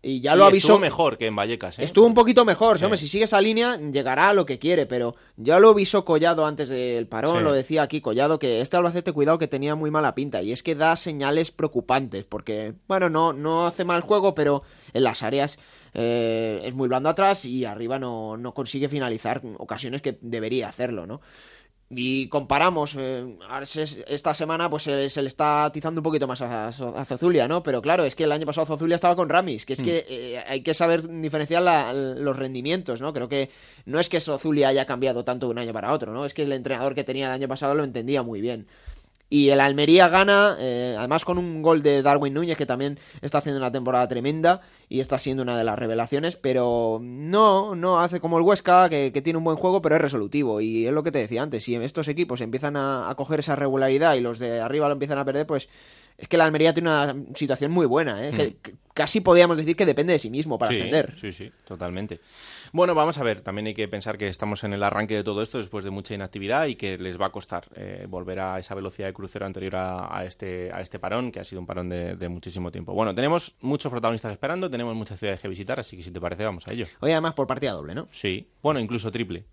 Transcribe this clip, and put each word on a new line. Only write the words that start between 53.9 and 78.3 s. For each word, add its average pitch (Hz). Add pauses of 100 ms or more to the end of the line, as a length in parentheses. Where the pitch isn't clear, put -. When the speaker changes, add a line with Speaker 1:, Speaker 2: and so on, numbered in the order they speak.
Speaker 1:
y 127
los 117
de 117
arriba 139
lo 147
empiezan 143
a 139
perder, 139
pues 147 (480)
es -
que 170
la 165
Almería 156
tiene 170
una 143 (180)
situación 143
muy 170
buena, 123
¿eh? -
Speaker 2:
Mm. 123
Speaker 1:
Que, 113
que - (180)
casi 151
podríamos 175
decir 156
que 202
depende 160
de 147
sí 110
mismo 143
para 110
Speaker 2:
Sí, 120
Speaker 1:
ascender. 113
Speaker 2:
sí, 101
sí, 98 (140)
totalmente. 90 (520)
Bueno, 180
vamos 156
a 135
ver, 107
también 101
hay 107
que 107
pensar 104
que 101
estamos 104
en 101
el 101
arranque 101
de 104
todo 104
esto 113
después 101
de 98
mucha 98
inactividad 101
y 131
que 95
les 90
va 98
a 95
costar, 92 (100)
eh, 95
volver 92
a 92
esa 98
velocidad 95
de 95
crucero 98
anterior 95
a, 92
a 95
este, 92
a 90
este 92
parón, 113
que 90
ha 90
sido 92
un 87
parón 90
de, 87
de 90
muchísimo 87
tiempo. 87
Bueno, 104
tenemos 147
muchos 139
protagonistas 117
esperando, 170
tenemos 120
muchas 107
ciudades 98
que 104
visitar, 98
así -
que 87
si 87
te 87
parece 87
vamos 95
a 101
ello. 113 (140)
Speaker 1:
Hoy 139
además 160
por 135
partida 131
doble, 76
¿no? 147
Speaker 2:
Sí, - (140)